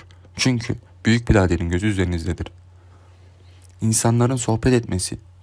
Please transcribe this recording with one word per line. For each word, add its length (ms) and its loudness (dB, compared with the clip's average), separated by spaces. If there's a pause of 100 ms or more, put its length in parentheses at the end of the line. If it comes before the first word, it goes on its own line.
(360)
Çünkü 400 -2 (300)
büyük 240 0
biraderin 400 4
gözü 180 -2
üzerinizdedir. 600 -4 (1300)
İnsanların 540 2
sohbet 380 0
etmesi, 440 -2 (260)